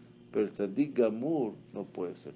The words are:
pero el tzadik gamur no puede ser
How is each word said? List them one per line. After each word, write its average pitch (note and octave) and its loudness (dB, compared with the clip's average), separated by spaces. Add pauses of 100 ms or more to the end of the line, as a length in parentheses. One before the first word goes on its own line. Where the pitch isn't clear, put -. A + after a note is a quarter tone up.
(320)
pero G#2+ 4
el F2+ -4
tzadik A#2+ 0
gamur A#2 2 (200)
no G2+ -6
puede F2+ -6
ser C#2+ -14